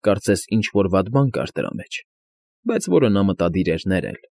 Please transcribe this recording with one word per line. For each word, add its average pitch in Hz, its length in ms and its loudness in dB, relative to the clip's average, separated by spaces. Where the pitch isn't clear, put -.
Կարծես 98 380 0
ինչ-որ 101 400 0
վատ 95 160 0
բան 139 240 2
կար - 240 -6
դրա - 160 -4
մեջ, - 300 -12
բայց 226 280 -2
որը 139 160 4
նա 98 160 2
մտադիր 87 480 0
էր 82 160 -6
ներել։ 80 300 -2